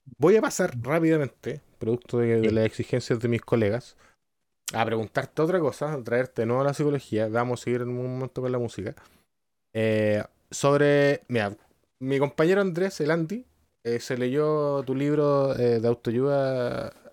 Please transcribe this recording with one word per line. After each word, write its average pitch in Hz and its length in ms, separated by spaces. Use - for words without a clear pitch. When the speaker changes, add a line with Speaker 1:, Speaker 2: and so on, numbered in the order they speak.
Speaker 1:
Voy 185 180
a 220 60
pasar 262 380
rápidamente, 147 800
producto 120 400
de, 117 220
de 110 80
Speaker 2:
Sí. 107 60
Speaker 1:
las 110 120
exigencias 120 540
de 120 80
mis 117 140
colegas, 113 540
a 113 100
preguntarte 113 580
otra 180 180
cosa, 147 340
a 131 100
traerte 120 380
de 110 40
nuevo 123 160
a - 40
la 143 80
psicología. 135 540
Vamos 120 320
a - 40
seguir 120 180
en 120 60
un 123 180
momento 127 360
con 127 100
la 123 60
música. 117 360
Eh, 107 480
sobre, 143 760
mira, 104 260
mi 135 180
compañero 160 420
Andrés, 190 400
el 147 100
Andy, 170 340
eh, 117 160
se - 180
leyó 143 680
tu 131 100
libro, 143 640
eh, 120 220
de 113 80
autoayuda, 127 1040